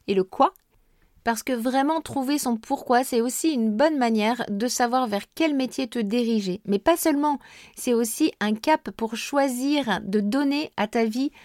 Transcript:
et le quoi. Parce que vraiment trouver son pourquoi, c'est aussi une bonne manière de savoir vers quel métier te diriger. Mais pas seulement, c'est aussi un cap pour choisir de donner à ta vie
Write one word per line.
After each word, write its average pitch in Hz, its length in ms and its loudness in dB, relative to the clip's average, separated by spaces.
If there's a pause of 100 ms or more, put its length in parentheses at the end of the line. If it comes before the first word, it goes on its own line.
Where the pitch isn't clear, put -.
et 196 60 0
le 185 100 2
quoi. 277 300 2 (680)
Parce 226 200 -2
que 269 80 -2
vraiment 269 480 0
trouver 277 360 -2
son 240 200 -2
pourquoi, 254 480 0
c'est 247 160 0
aussi 254 320 -2
une 226 180 0
bonne 294 260 2
manière 226 520 2
de 208 180 -2
savoir 254 400 0
vers 202 160 -2 (140)
quel 311 180 2
métier 262 320 -2
te 240 140 -4
diriger. 214 640 0
Mais 202 160 0
pas 339 160 4
seulement, 294 420 0 (380)
c'est 240 180 0
aussi 233 460 0
un 214 140 0
cap 302 360 0
pour 226 240 -6
choisir 269 880 0
de 202 160 -2
donner 277 580 0
à 214 120 -2
ta 226 160 0
vie 247 260 -2 (140)